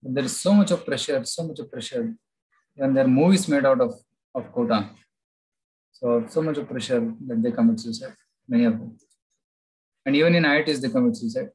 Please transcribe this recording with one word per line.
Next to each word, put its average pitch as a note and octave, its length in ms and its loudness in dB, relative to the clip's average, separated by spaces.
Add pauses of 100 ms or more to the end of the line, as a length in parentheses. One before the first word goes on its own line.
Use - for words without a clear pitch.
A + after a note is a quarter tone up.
But B2+ 140 -8
there C3+ 80 -2
is - 140 -6
so F#3+ 140 2
much G3+ 200 4
of E3+ 120 -4
pressure, C3+ 400 -4
so - 200 -8
much D#3+ 160 -10
of A2+ 120 -14
pressure. A#2 420 -8 (640)
And C3+ 180 0
there C3 120 4
are - 20 4
movies E3 400 4
made C#3 160 2
out C3+ 160 4
of, A#2+ 140 0 (400)
of B2 180 -10
Kota. A2+ 380 -2 (1000)
So, A#2 360 -2
so D#3+ 140 -2
much D3+ 160 -2
of B2+ 100 -8
pressure A#2+ 420 -2 (160)
that A2+ 160 -2
they A#2+ 100 0
commit A#2 280 2
suicide, - 340 -12 (320)
many A#2+ 200 2
of A2 120 0
them. - 200 -14 (1040)
And C3+ 100 0
even E3 200 4
in E3+ 100 4
I D3 140 2
I D3+ 40 0
Ts, D3+ 180 -2
they B2+ 100 -2
commit A#2+ 260 2
suicide. A2 380 -6